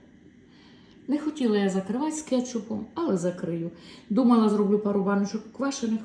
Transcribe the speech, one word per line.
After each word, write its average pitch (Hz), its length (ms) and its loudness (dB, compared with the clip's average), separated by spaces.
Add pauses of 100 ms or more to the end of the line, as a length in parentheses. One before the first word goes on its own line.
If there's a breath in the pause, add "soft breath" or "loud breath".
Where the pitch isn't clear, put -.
(1080 loud breath)
Не 285 100 0
хотіла 233 400 0
я 196 100 2
закривати 214 440 -2
з 302 100 -8
кетчупом, 220 720 -4
але 311 220 0
закрию. 170 540 -4 (400 loud breath)
Думала, 226 380 6
зроблю 208 300 4
пару 202 260 0
баночок 202 480 -2
квашених, 233 520 -4